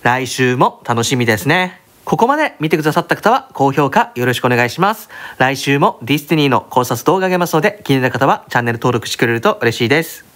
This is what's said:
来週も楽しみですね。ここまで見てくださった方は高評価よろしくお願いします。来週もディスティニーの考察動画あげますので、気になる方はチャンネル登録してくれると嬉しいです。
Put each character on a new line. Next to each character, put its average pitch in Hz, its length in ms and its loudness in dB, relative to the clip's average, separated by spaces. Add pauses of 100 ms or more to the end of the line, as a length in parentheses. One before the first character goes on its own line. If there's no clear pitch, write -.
来 127 240 0
週 127 300 0
も 175 300 0
楽 117 180 -2
し 135 120 -2
み 120 100 0
で 110 100 2
す - 80 -8
ね。 180 380 -2 (240)
こ 156 100 0
こ 226 100 2
ま 269 100 2
で 294 220 -2
見 156 120 -2
て 165 80 2
く 151 40 -4
だ 151 100 0
さ 170 100 0
っ - 40 -8
た 151 100 -2
方 - 140 2
は 254 220 0
高 135 200 2
評 143 180 0
価 143 240 0
よ 120 100 -2
ろ 123 80 2
し - 80 -4
く 127 60 -2
お - 20 2
願 123 160 2
い 120 60 -2
し - 100 -8
ま 202 140 2
す。 - 160 -16 (260)
来 135 220 0
週 143 200 0
も 190 240 2
デ 127 120 0
ィ 147 40 0
ス 143 60 -8
テ 165 120 0
ィ - 20 2
ニ 147 80 2
ー - 20 2
の 117 140 2
考 123 220 -2
察 123 200 -4
動 175 140 2
画 190 80 0
あ - 20 0
げ 185 80 0
ま 180 100 0
す - 60 -6
の 160 80 2
で、 - 240 -2
気 139 80 0
に 135 80 2
な 127 80 0
る - 40 -2
方 123 140 0
は 190 220 0
チ - 80 -4
ャ 120 60 2
ン - 20 -2
ネ 120 80 0
ル 113 60 -4
登 123 160 0
録 113 120 -4
し - 40 -10
て - 80 -6
く 127 80 0
れ 117 80 0
る 117 80 -4
と - 180 0
嬉 117 160 0
し 123 100 -2
い - 40 -2
で 151 140 2
す。 - 200 -16 (120)